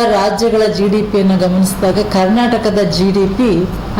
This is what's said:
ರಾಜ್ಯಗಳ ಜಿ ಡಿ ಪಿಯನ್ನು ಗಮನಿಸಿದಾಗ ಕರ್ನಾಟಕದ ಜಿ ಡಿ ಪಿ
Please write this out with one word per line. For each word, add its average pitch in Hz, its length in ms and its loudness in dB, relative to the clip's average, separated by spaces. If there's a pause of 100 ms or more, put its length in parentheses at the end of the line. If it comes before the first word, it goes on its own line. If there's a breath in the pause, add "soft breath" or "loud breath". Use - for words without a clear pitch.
ರಾಜ್ಯಗಳ 208 600 0
ಜಿ 196 220 0
ಡಿ 208 140 0
ಪಿಯನ್ನು 190 360 0
ಗಮನಿಸಿದಾಗ 185 600 0
ಕರ್ನಾಟಕದ 208 800 0
ಜಿ 185 320 0
ಡಿ 190 160 2
ಪಿ 190 380 0 (360)